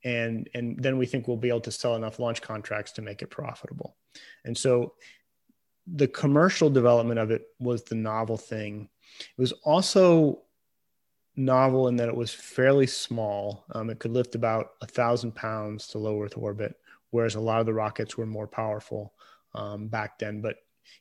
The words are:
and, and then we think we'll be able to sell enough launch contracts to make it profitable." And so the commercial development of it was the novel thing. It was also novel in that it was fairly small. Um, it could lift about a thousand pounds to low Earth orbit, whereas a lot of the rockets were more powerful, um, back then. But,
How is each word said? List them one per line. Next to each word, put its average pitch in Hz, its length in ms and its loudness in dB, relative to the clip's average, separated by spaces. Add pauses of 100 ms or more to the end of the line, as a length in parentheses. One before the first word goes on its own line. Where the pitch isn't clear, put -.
and, 117 520 -4
and 120 280 -6
then 131 140 0
we 131 80 0
think 123 240 -4
we'll 120 80 0
be 120 140 -2
able 117 100 0
to 117 100 -8
sell 117 240 -2
enough 110 240 -6
launch 117 220 -4
contracts 107 520 -8
to 110 100 -10
make 104 180 -12
it - 80 -12
profitable." - 680 -12 (480)
And 117 120 -6
so 123 380 2 (920)
the 143 220 0
commercial 151 640 4
development 120 480 6
of 110 120 0
it 110 180 -2 (100)
was 123 240 -2
the - 140 -6
novel 110 420 -2
thing. 104 500 -10 (320)
It - 200 -10
was 127 120 0
also 170 880 4 (960)
novel 131 520 4
in 123 80 0
that 120 120 0
it 117 80 -4
was 117 160 -4
fairly 135 540 4
small. 104 840 -4
Um, 113 180 -6
it 110 80 -8
could 117 140 -6
lift 123 240 0
about 113 440 0
a 117 60 -14
thousand 120 480 0
pounds 107 540 -8
to - 100 -8
low 107 240 -2
Earth 104 160 -10
orbit, 104 380 -6 (340)
whereas 113 240 2
a 107 60 -4
lot 113 200 0
of 113 60 0
the 110 80 0
rockets 107 420 -4
were 113 100 -4
more 107 200 -8
powerful, 107 680 -6 (420)
um, 104 340 -8
back 107 300 -6
then. 104 220 -6
But, 110 160 -6 (440)